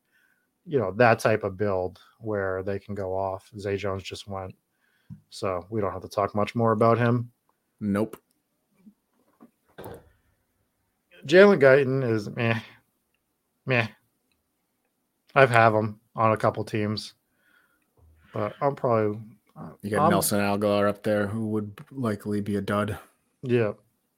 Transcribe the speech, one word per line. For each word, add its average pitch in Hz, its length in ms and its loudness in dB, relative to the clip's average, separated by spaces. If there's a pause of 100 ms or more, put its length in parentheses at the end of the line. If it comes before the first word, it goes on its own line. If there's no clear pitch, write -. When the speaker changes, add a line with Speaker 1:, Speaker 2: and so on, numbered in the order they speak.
(640)
Speaker 1:
you 151 140 -2
know, 95 140 -2
that 113 260 4
type 110 260 0
of 95 140 -6
build 95 420 -4 (200)
where 98 420 -6
they 98 160 -6
can 101 160 -12
go 95 220 -6
off. 95 420 -6
Zay 101 180 -4
Jones 95 280 -6
just - 240 -14
went. 95 260 -12 (720)
So 92 400 -6
we 110 120 -6
don't 95 120 -4
have 90 100 -10
to 92 60 -16
talk 101 260 -4
much 104 200 -2
more 117 180 2
about 117 260 4
him. 120 340 0 (480)
Speaker 2:
Nope. 107 360 -2 (3000)
Speaker 1:
Jalen 185 340 8
Guyton 135 480 4
is 110 220 -2
meh. 113 300 -2 (1080)
Meh. 120 220 0 (1500)
I've 135 160 6
have 113 240 6
him 107 240 -2 (160)
on 110 180 2
a 107 40 0
couple 110 260 -2
teams, 104 520 -6 (1200)
but 104 260 -6
I'm 143 160 -2
probably, 110 420 0 (380)
uh, 80 140 -16 (100)
Speaker 2:
You 101 100 -8
got 110 140 0
Speaker 1:
I'm 170 60 4
Speaker 2:
Nelson - 300 0
Agholor 101 480 0
up 101 140 -4
there, 104 240 0
who 110 220 -6
would 104 240 -6 (180)
likely 107 500 -4
be 101 160 -4
a 101 40 -2
dud. 104 380 -2 (440)
Speaker 1:
Yeah. 120 300 0 (460)